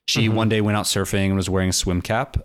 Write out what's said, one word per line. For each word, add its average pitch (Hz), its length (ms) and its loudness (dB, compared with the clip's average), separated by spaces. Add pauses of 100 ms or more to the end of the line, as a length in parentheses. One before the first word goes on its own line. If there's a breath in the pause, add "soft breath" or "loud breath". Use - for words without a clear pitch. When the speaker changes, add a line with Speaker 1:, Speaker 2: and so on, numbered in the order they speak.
Speaker 1:
she 113 200 0
Speaker 2:
Mm-hmm. 110 100 2
Speaker 1:
one 110 140 2
day 110 100 2
went 104 160 2
out 101 80 0
surfing 98 420 0
and 98 100 2
was 95 140 -2
wearing 92 200 0
a - 20 0
swim 90 300 -2
cap. 117 420 -4